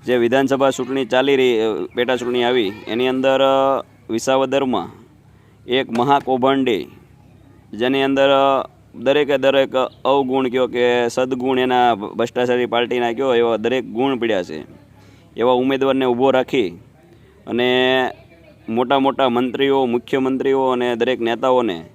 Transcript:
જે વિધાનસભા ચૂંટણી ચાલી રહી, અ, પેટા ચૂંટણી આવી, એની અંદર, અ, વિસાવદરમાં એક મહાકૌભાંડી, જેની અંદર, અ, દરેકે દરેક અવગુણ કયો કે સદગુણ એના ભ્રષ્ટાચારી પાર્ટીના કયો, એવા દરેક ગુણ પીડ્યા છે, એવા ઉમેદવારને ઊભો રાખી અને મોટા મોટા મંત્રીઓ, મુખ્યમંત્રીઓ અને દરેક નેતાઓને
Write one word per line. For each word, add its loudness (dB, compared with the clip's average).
જે 0
વિધાનસભા 2
ચૂંટણી -4
ચાલી 2
રહી, 2
અ, 0
પેટા 0
ચૂંટણી -2
આવી, 0
એની -2
અંદર, 0
અ, 2
વિસાવદરમાં -2
એક -2
મહાકૌભાંડી, 0
જેની 0
અંદર, 2
અ, 2
દરેકે 0
દરેક 2
અવગુણ 2
કયો 0
કે 0
સદગુણ -2
એના 2
ભ્રષ્ટાચારી -2
પાર્ટીના -2
કયો, 0
એવા 2
દરેક -2
ગુણ -2
પીડ્યા -2
છે, -12
એવા 2
ઉમેદવારને 0
ઊભો 2
રાખી 0
અને 0
મોટા 0
મોટા 2
મંત્રીઓ, 0
મુખ્યમંત્રીઓ 0
અને 0
દરેક -2
નેતાઓને 0